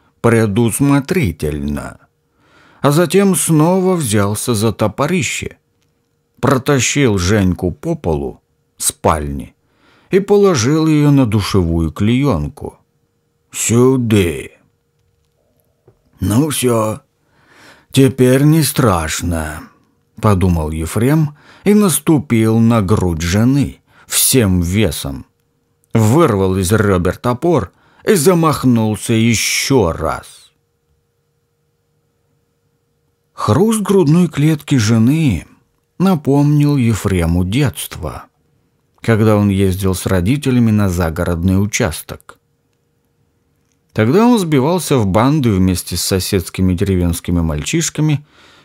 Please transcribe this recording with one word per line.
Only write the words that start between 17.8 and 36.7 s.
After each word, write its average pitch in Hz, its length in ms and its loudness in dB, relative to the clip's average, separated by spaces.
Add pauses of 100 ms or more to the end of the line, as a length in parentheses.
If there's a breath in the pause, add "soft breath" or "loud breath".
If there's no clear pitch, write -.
теперь 131 520 4
не 156 200 4
страшно», 82 1040 -4 (500)
подумал 90 520 0
Ефрем 123 640 -2 (280 loud breath)
и 208 100 2
наступил 139 880 2
на 113 220 4
грудь 90 400 0
жены 107 600 0 (240 soft breath)
всем 98 560 0
весом, 82 640 -4 (680)
вырвал 110 640 2
из 92 140 -2
ребер 95 460 0
топор 123 540 -2 (340 soft breath)
и 254 80 2
замахнулся 135 1000 0
еще 113 800 0
раз. - 600 -8 (2750)
Хруст 214 480 0
грудной 180 460 2
клетки 151 480 -2
жены 117 720 0 (500)
напомнил 147 800 2